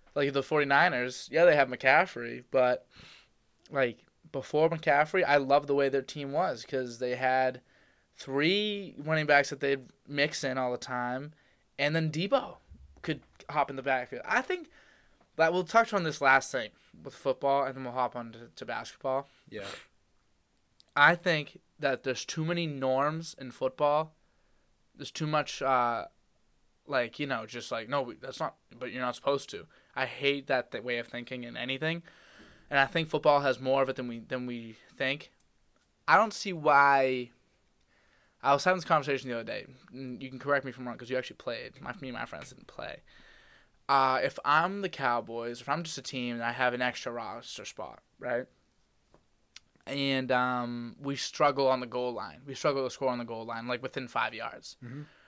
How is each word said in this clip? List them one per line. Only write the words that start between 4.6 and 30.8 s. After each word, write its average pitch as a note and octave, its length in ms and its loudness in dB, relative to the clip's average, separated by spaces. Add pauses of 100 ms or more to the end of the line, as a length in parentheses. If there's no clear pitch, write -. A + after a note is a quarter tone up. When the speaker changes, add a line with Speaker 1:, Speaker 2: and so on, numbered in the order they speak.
Speaker 1:
McCaffrey, D#3 560 2
I C#3+ 140 6
loved C#3+ 300 4
the C#3 80 2
way C#3 140 4
their C3+ 120 0
team C#3 300 -8
was D3+ 340 -2
'cause B2+ 320 -6
they B2 180 -2
had C3 460 0 (560)
three F#3+ 840 -2
running D#3 260 0
backs C#3+ 260 6
that C#3 80 -10
they'd C#3 220 2 (260)
mix C#3+ 360 -2
in C3 140 -2
all B2+ 140 -2
the B2 60 -4
time, B2+ 560 -6 (460)
and D3 160 0
then D#3+ 160 2
Debo F#3+ 460 -2 (440)
could D3 200 -6 (280)
hop C#3+ 200 0
in C3+ 60 -10
the C3 80 -8
backfield. C3 420 -4
I A#3+ 160 0
think F4+ 280 -6 (680)
that E3 180 4
we'll F3+ 100 0
touch A3+ 300 4
on F#3 100 0
this D3+ 180 -4
last C3+ 300 6
thing A#2+ 200 -4 (320)
with C3 100 -16
football, C#3 520 2
and C3 100 -6
then C3 80 -10
we'll B2 100 -8
hop B2 220 -2
on A#2 180 -10
to, A2+ 60 -18 (160)
to A#2+ 100 -12
basketball. A#2+ 640 -4 (200)
Speaker 2:
Yeah. G2+ 160 -10 (1300)
Speaker 1:
I D3+ 200 8
think E3 440 -2 (200)
that C#3 240 -2
there's C3 220 -4
too - 180 -6
many E3+ 220 -2
norms C#3+ 760 -2
in C3 120 -12
football. D#3 640 0 (800)
There's - 160 -14
too D#3 160 -4
much, D3+ 340 -2
uh, A#2+ 440 2 (840)
like, B2 320 -2
you C#3+ 80 -4
know, A#2 180 -4
just A#2 260 -12
like, A2+ 160 -6
"No, C#3 140 -2
we, B2 140 -8
that's C3+ 240 -14
not, D#3 160 -6 (240)
but B2+ 120 -8
you're B2+ 100 -6
not B2 140 -2
supposed C#3+ 360 -2
to." F2 160 -12 (280)
I B2+ 120 -2
hate C#3+ 400 -2
that, B2+ 240 0
that A2+ 120 -8